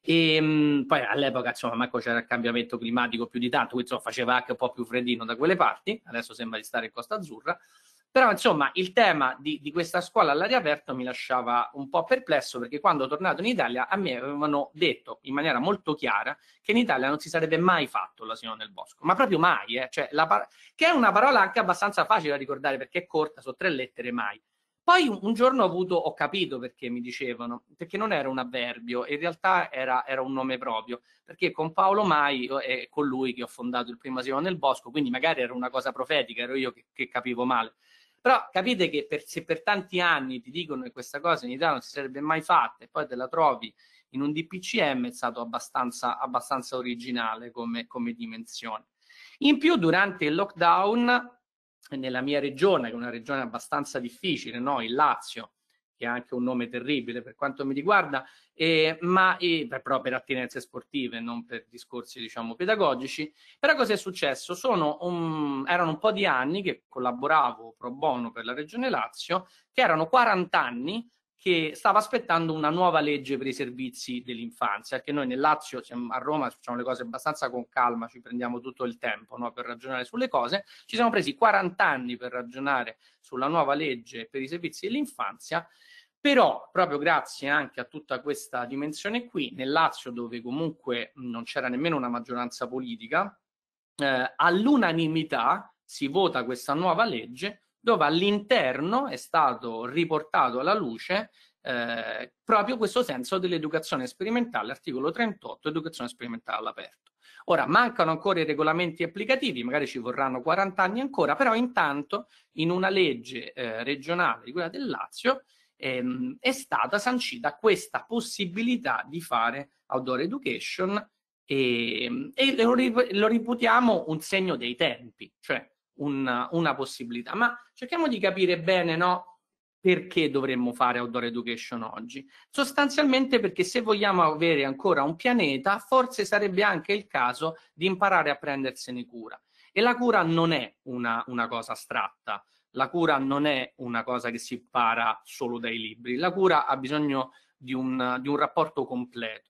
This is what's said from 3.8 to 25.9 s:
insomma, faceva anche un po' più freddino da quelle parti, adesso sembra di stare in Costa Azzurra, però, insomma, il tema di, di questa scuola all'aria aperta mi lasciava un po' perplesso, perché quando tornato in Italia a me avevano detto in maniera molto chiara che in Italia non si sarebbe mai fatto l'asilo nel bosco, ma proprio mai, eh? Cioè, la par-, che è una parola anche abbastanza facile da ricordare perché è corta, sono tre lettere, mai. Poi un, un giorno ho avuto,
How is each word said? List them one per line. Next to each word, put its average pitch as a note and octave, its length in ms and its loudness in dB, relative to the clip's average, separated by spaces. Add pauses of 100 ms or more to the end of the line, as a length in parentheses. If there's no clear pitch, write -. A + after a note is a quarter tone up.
insomma, A#2+ 120 -4
faceva A#2+ 340 0
anche B2 160 -2
un B2 40 -4
po' B2+ 160 -2
più A#2+ 120 -6
freddino A#2 400 -2
da A2+ 120 -6
quelle E3 200 4
parti, E3 480 0
adesso A#2 300 -8
sembra A2+ 240 -8
di G#2+ 60 -10
stare A#2 220 -4
in A2 60 -12
Costa A#2+ 240 -8
Azzurra, D#3 420 -6 (520)
però, C4 200 6
insomma, D#3+ 440 4
il F#3 180 -2
tema D3+ 460 6
di, C#3+ 220 -4
di C#3+ 100 -8
questa E3+ 300 0
scuola E3+ 320 4
all'aria G3 240 4
aperta D3 380 0
mi B2+ 100 -6
lasciava A#2+ 680 0
un C#3 160 -10
po' E3 140 0
perplesso, E3 540 0
perché A#2+ 220 -6
quando D3+ 280 4
tornato D3+ 340 0
in G#3+ 60 0
Italia B2+ 400 0
a F#3+ 80 0
me E3 200 -2
avevano C#3+ 560 -2
detto D3 500 -2
in C3+ 120 -8
maniera C#3+ 240 2
molto D#3+ 360 0
chiara A#2+ 400 0 (280)
che - 80 -6
in A3 80 6
Italia C3+ 300 2
non D3 100 0
si - 100 -10
sarebbe D#3+ 300 2
mai E3+ 280 4
fatto - 380 -8
l'asilo A2+ 300 -8
nel A2 160 -12
bosco, - 340 -18
ma F3 100 4
proprio G3+ 240 4
mai, A#2+ 380 2
eh? B2+ 140 -4
Cioè, C#3+ 220 -2
la D#3 140 4
par-, G#3 220 2 (280)
che D#4+ 100 4
è E4+ 40 8
una A#3+ 220 6
parola A#3 280 6
anche F#3+ 180 2
abbastanza F#3 480 2
facile F3 240 2
da C#3+ 60 0
ricordare C3+ 420 -2
perché C3+ 220 -4
è F3 60 -14
corta, D3+ 360 -2
sono C3 140 -10
tre F#3 120 0
lettere, B2+ 440 -4
mai. A2 280 -6 (480)
Poi F4 180 8
un, G#3+ 140 -2
un G#3+ 140 0
giorno B3 300 4
ho - 20 4
avuto, F3+ 300 0